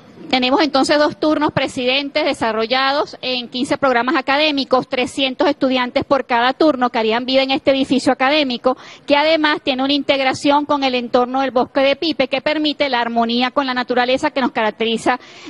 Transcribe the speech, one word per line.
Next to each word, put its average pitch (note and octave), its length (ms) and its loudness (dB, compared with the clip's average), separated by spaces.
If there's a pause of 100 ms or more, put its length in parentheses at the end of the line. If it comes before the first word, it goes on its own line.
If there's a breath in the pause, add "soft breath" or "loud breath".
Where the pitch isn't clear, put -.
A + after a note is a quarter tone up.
(300)
Tenemos B3+ 320 0
entonces C#4 380 2
dos D4 180 0
turnos, D#4 360 0
presidentes, C#4 720 -2
desarrollados C4 960 -2
en B3 260 -6
quince C#4 320 -4
programas B3 360 2
académicos, C#4 720 0
trescientos C4 600 -2
estudiantes B3+ 560 0
por C4+ 220 0
cada B3 280 2
turno C4+ 380 2
que B3 80 -2
harían A3+ 260 0
vida C4 160 2
en C4 80 0
este C4+ 220 0
edificio C4+ 420 2
académico, C4 640 0 (300 loud breath)
que C#4+ 80 4
además D4+ 480 2
tiene B3+ 200 -2
una C#4 100 0
integración C#4+ 720 0
con C#4+ 180 -2
el C4 100 0
entorno B3 480 0
del C4+ 80 0
bosque B3 300 -2
de C#4 160 2
Pipe, C#4 320 -2
que C4 140 -4
permite D4+ 480 -2
la A#3+ 100 0
armonía A#3 500 0
con C#4+ 160 -2
la B3+ 80 -2
naturaleza B3 560 0
que C#4 120 -4
nos A#3+ 100 0
caracteriza A3+ 680 -2 (300 loud breath)